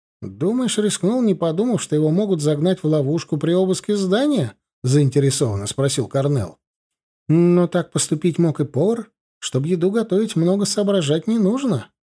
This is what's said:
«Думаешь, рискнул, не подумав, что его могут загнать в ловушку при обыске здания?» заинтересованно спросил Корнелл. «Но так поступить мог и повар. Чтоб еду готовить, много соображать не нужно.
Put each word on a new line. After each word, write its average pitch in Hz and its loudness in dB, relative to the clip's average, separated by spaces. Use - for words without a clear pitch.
«Думаешь, 196 -4
рискнул, 214 0
не 208 2
подумав, 170 -2
что - -4
его 156 2
могут 185 0
загнать 156 0
в 156 -2
ловушку 156 0
при 156 0
обыске 185 0
здания?» 202 0
заинтересованно 135 2
спросил 135 -2
Корнелл. 135 -2
«Но 175 4
так 170 -4
поступить 156 -2
мог 170 0
и 147 0
повар. 214 -2
Чтоб - -4
еду 175 0
готовить, 220 -2
много 185 2
соображать 180 0
не 226 0
нужно. 214 0